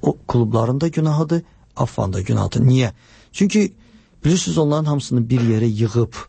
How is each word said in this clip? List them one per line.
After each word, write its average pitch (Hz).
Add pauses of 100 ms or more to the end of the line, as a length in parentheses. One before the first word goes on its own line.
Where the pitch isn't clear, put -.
O 147 (120)
klubların 117
da 170
günahıdır, 156 (340)
afanın 110
da 98
günahıdır. 107
Niyə? 127 (400)
Çünki 202 (520)
bilirsiniz, 165
onların 151
hamısını 131
bir 127
yerə 113
yığıb 113